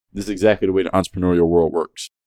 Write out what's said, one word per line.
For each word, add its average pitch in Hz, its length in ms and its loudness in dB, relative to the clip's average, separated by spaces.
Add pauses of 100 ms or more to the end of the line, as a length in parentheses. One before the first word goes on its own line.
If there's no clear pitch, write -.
(120)
this 98 140 -10
is 104 40 -10
exactly 101 380 0
the 95 60 0
way 95 100 0
the 85 60 -6
entrepreneurial 90 580 0
world 85 240 2
works. - 380 -8 (180)